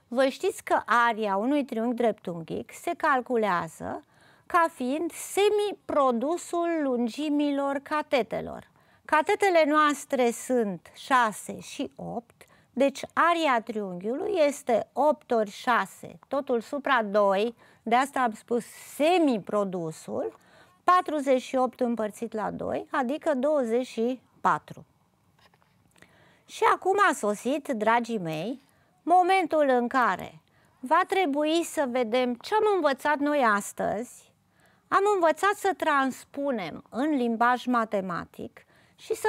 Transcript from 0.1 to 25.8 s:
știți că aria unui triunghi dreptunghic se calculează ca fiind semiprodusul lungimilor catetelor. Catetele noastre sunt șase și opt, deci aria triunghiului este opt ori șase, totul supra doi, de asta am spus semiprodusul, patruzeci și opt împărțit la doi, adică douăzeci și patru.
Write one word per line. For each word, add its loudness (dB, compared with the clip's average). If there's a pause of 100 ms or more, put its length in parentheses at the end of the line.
știți -4
că 0
aria 2
unui 0
triunghi -4
dreptunghic -4
se -8
calculează -2 (420)
ca 2
fiind -4
semiprodusul 0
lungimilor -2
catetelor. -4 (360)
Catetele 4
noastre 2
sunt -2
șase 0
și -10
opt, -12 (280)
deci 0 (120)
aria 2
triunghiului -6 (140)
este 0
opt 0
ori 0
șase, -4
totul -2
supra 0
doi, 2 (280)
de 2
asta 0
am 0
spus -4 (320)
semiprodusul, 0 (560)
patruzeci 2
și -10
opt 0
împărțit -4
la -4
doi, -6
adică -2
douăzeci 0
și -4 (200)
patru. -2 (1600)